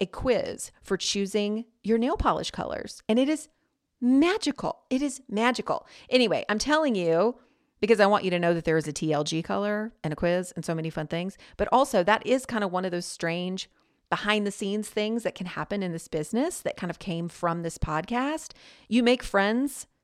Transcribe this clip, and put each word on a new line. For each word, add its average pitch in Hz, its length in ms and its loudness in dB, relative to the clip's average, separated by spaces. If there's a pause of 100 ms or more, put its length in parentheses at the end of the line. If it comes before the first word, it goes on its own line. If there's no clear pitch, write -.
a 190 60 0
quiz - 680 -2 (100)
for 190 140 -2
choosing 208 680 -2 (180)
your 220 120 4
nail 254 200 2
polish - 340 0
colors. - 580 -8
And 226 120 4
it 269 80 4
is 302 200 -2 (520)
magical. 285 800 2 (100)
It 262 120 2
is 277 260 -4
magical. 226 580 0 (240)
Anyway, 226 380 4
I'm 208 100 0
telling 285 380 2
you 175 400 2 (440)
because 208 200 4
I 196 60 8
want 202 180 4
you 185 80 0
to 175 80 0
know 170 140 4
that 165 100 -4
there 160 120 2
is 156 120 0
a 151 40 -6
T 156 200 0
L 147 100 2
G 160 180 -2
color 208 520 -4 (100)
and 156 100 -4
a 170 40 -6
quiz 175 400 0
and 160 80 -8
so 170 100 -2
many 160 160 -4
fun 156 160 -6
things. 175 320 -6 (180)
But - 140 -2
also 240 320 4
that 202 240 2
is 254 180 2
kind 214 200 -4
of 175 80 -4
one 180 120 -2
of 185 60 -2
those 175 160 -4
strange 180 640 -6 (380)
behind 208 380 0
the 202 60 -4
scenes 208 360 -4
things 220 360 -2
that 233 100 -2
can 185 120 -8
happen 175 360 -6
in 180 80 -2
this 165 160 -8
business 226 540 -2
that - 160 -4
kind 180 140 -6
of - 100 -8
came 170 280 -4
from 170 340 -4
this 165 140 -6
podcast. 240 760 -2 (360)
You 240 140 2
make 247 200 4
friends 220 680 0 (160)